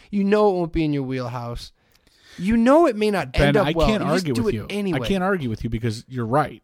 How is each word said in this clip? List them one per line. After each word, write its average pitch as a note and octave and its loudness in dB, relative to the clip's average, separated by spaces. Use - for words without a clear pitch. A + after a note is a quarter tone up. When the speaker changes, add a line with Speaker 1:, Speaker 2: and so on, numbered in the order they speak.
Speaker 1:
you G3+ -2
know G#3 4
it G3 2
won't F3 -4
be E3 0
in D3+ 0
your C#3+ -2
wheelhouse. B2 -8
You G3 0
know C4+ 6
it B3+ 2
may G#3+ 0
not E3 -2
Speaker 2:
Ben, D#3 2
Speaker 1:
end D3 4
up G3+ 4
Speaker 2:
I D3+ 0
Speaker 1:
well. D#3+ 2
Speaker 2:
can't G#3+ 0
Speaker 1:
You - -2
just E3 0
Speaker 2:
argue D3 -2
Speaker 1:
do A#2+ 0
Speaker 2:
with G#2 -2
Speaker 1:
it G#2+ -2
Speaker 2:
you. G#2 -8
Speaker 1:
anyway. G3 -2
Speaker 2:
I A2+ -6
can't F#3+ 0
argue F3+ -2
with A2 -6
you A#2+ -4
because A2+ -6
you're B2 -6
right. B2+ -2